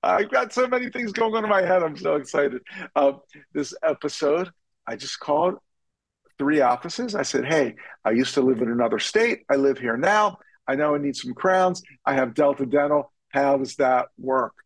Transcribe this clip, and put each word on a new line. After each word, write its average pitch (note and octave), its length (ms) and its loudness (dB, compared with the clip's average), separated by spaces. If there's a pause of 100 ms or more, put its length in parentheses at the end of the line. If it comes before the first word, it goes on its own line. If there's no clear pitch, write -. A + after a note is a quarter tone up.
I've G#3 300 0
got B3+ 220 0
so B3+ 140 0
many B3+ 220 -2
things A#3+ 220 -8
going A3+ 240 -2
on A3+ 80 -2
in G#3+ 80 -4
my F#3+ 100 4
head. F#3 220 2
I'm D#3 120 -4
so C#3+ 200 -2
excited. C#3 480 -2 (320)
Um, C#3 260 2 (320)
this D3 300 -6
episode, D#3 640 -2 (380)
I A#2 80 -8
just C3 240 -12
called E3+ 400 -2 (800)
three D3 220 2
offices. E3+ 520 -2
I G#3 80 -2
said, - 240 -2
"Hey, C#3 300 0 (280)
I - 80 0
used B2 220 2
to C#3 80 2
live B2+ 220 2
in A2+ 80 -2
another A#2 260 0
state. A3+ 540 0
I C#3 60 2
live C#3 200 2
here A#2 200 -4
now. G3+ 420 2 (280)
I C3+ 60 -2
know D3 220 0
I - 20 -2
need C#3+ 180 -4
some B2 200 -10
crowns. F#3 480 2 (200)
I C#3 120 0
have B2+ 180 0
Delta C#3+ 320 2
Dental. C#3+ 460 2 (180)
How C#3 280 2
does C3 180 -4
that B2+ 320 2 (100)
work?" C3 380 -2 (100)